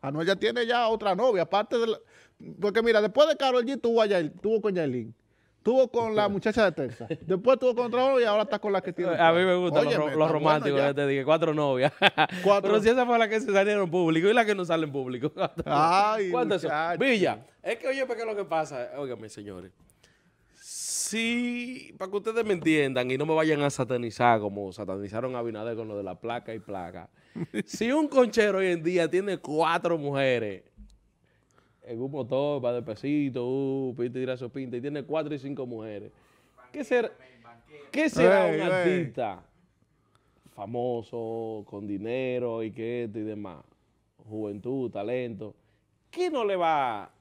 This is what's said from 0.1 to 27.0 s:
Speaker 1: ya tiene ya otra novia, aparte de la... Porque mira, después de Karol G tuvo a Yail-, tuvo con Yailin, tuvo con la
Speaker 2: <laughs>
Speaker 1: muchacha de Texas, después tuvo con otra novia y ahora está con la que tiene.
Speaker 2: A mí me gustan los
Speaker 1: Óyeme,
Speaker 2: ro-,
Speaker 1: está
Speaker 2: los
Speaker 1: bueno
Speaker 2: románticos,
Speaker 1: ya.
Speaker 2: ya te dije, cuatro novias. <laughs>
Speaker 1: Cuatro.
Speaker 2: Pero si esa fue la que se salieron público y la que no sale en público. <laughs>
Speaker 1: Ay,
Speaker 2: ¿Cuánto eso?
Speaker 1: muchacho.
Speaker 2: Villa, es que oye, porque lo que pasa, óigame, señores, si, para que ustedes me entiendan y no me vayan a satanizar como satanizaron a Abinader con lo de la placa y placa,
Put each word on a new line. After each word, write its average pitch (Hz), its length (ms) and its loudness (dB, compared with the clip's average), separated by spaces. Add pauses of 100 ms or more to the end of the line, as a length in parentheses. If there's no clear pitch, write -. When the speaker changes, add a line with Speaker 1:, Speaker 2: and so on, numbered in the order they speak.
Speaker 1:
ya 190 100 4
tiene 233 300 -2
ya 240 220 0
otra 214 260 0
novia, 208 280 2
aparte 208 360 0
de 226 100 2
la... 220 100 -2 (600)
Porque 208 220 0
mira, 226 180 4
después 254 280 4
de 294 80 2
Karol 254 280 2
G 262 160 -4
tuvo 233 220 4
a 214 40 4
Yail-, 180 340 0
tuvo 214 200 2
con 208 140 0
Yailin, 127 380 -2 (520)
tuvo 254 260 4
con 226 240 -2
la 208 140 4
Speaker 2:
<laughs> - 0 -
Speaker 1:
muchacha 208 420 2
de - 20 -10
Texas, 120 360 -6 (180)
después 190 320 4
tuvo 254 160 2
con 247 120 -2
otra 240 140 0
novia 262 220 4
y 233 60 4
ahora 214 160 2
está 208 160 -4
con 208 120 -2
la 190 80 2
que 180 120 -8
tiene. 180 260 -2
Speaker 2:
A 165 140 8
mí 175 120 4
me 185 120 4
gustan 170 300 2
los 147 80 2
Speaker 1:
Óyeme, 156 100 2
Speaker 2:
ro-, 151 60 0
Speaker 1:
está 143 80 -2
Speaker 2:
los 156 100 4
Speaker 1:
bueno 160 40 2
Speaker 2:
románticos, 151 460 2
Speaker 1:
ya. 139 100 4
Speaker 2:
ya 139 60 0
te 143 140 0
dije, 139 160 0
cuatro 156 300 4
novias. 143 380 2 (260)
<laughs> 180 260 0
Speaker 1:
Cuatro. 196 260 4
Speaker 2:
Pero 208 120 4
si 214 80 4
esa 254 140 4
fue 240 140 2
la 226 100 4
que 220 120 0
se 214 120 -2
salieron 196 380 2
público 165 380 2
y 220 60 4
la 233 100 4
que 208 100 2
no 185 100 -4
sale 165 220 0
en 143 60 -8
público. 131 400 -4 (180)
<laughs> - 140 -10
Speaker 1:
Ay, 185 680 2
Speaker 2:
¿Cuánto 247 260 0
eso? 160 120 -4
Speaker 1:
muchacho. 165 320 -2
Speaker 2:
Villa, 190 440 2 (160)
es 214 180 -4
que 269 100 -6
oye, 269 180 -2
porque 233 180 -6
lo 220 120 -6
que 196 80 -4
pasa, 151 540 -4
óigame, 117 300 -8
señores, 95 440 -14 (880)
si, 240 1400 -4
para 190 120 -8
que 202 80 -4
ustedes 220 260 -2
me 214 80 0
entiendan 147 580 2
y 131 80 0
no 147 80 0
me 160 80 2
vayan 156 280 2
a 143 80 2
satanizar 120 680 2
como 101 340 -6
satanizaron 101 600 -6
a 120 60 -6
Abinader 113 360 -6
con 110 120 -10
lo 104 80 -8
de 101 80 -6
la 92 160 -10
placa 117 340 -8
y 110 60 -12
placa, 92 500 -12 (240)